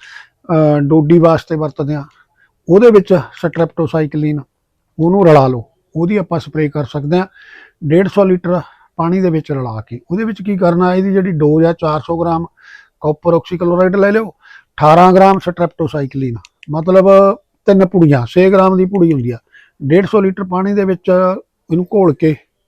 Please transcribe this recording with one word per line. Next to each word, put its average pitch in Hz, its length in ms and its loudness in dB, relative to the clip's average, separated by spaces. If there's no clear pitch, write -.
ਅਹ, 151 260 2
ਡੋਡੀ 151 400 2
ਵਾਸਤੇ 165 360 0
ਵਰਤਦੇ 151 400 -6
ਆ, 143 80 -10
ਉਹਦੇ 220 220 6
ਵਿੱਚ 196 220 2
streptocycline 156 1300 -4
ਉਹਨੂੰ 185 280 2
ਰਲਾ 147 200 6
ਲਓ, 123 180 -4
ਉਹਦੀ 175 220 -2
ਆਪਾਂ 170 220 -4
ਸਪਰੇਅ 151 300 -6
ਕਰ 147 160 -6
ਸਕਦੇ 147 340 -4
ਆ। 190 80 -4
ਡੇਢ 170 220 2
ਸੌ 202 160 0
ਲੀਟਰ 180 380 -2
ਪਾਣੀ 175 260 -2
ਦੇ 185 80 0
ਵਿੱਚ 160 220 -4
ਰਲਾ 123 300 -8
ਕੇ 120 180 -16
ਉਹਦੇ 202 120 -4
ਵਿੱਚ 214 180 -8
ਕੀ 196 160 -6
ਕਰਨਾ, 180 380 0
ਇਹਦੀ 190 180 -2
ਜਿਹੜੀ 190 180 0
ਡੋਜ਼ 151 340 0
ਆ 170 80 0
ਚਾਰ 156 280 -4
ਸੌ 165 200 -6
ਗ੍ਰਾਮ 170 240 -4
ਕਾਪਰ 151 320 -2
ਆਕਸੀਕਲੋਰਾਈਡ 180 600 -2
ਲੈ 202 160 2
ਲਿਓ, 220 180 -2
ਅਠਾਰਾਂ - 840 2
ਗ੍ਰਾਮ 190 240 4
streptocycline, 139 920 -6
ਮਤਲਬ 190 680 2
ਤਿੰਨ 196 200 4
ਪੁੜੀਆਂ, 151 400 2
ਛੇ 185 260 2
ਗ੍ਰਾਮ 190 260 2
ਦੀ 185 80 2
ਪੁੜੀ 180 280 0
ਹੁੰਦੀ 123 180 -4
ਆ, 117 60 -10
ਡੇਢ 165 220 2
ਸੌ 202 160 0
ਲੀਟਰ 196 220 -4
ਪਾਣੀ 185 300 -4
ਦੇ 202 120 -2
ਵਿੱਚ 190 240 -4
ਇਹਨੂੰ 175 140 -2
ਘੋਲ 190 280 0
ਕੇ 156 220 -2